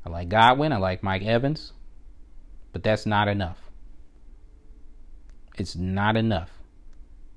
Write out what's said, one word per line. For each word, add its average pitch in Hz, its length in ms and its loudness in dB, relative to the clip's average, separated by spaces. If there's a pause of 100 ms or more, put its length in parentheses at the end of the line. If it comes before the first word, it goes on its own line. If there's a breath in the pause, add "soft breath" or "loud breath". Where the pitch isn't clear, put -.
I 95 40 -8
like 85 200 -6
Godwin, 127 420 8
I 120 60 2
like 92 240 2
Mike 95 220 0
Evans, 120 500 2 (1000)
but - 100 -6
that's 107 220 2
not 104 220 4
enough. 98 300 0 (2000)
It's - 180 -6
not 95 400 2
enough. 110 360 2 (840)